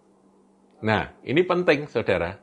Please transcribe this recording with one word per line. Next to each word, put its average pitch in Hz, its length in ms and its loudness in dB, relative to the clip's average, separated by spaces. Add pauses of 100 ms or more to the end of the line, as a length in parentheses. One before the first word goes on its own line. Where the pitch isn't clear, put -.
(840)
Nah, 104 420 -2
ini 143 220 2
penting, 175 420 0
saudara. 95 540 -2